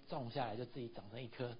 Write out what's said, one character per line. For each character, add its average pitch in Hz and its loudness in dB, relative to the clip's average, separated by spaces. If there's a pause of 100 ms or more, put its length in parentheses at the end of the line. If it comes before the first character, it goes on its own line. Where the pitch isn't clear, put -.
种 135 2
下 131 4
来， 107 2
就 123 2
自 127 -4
己 120 0
长 104 -6
成 117 -2
一 120 -2
棵 120 0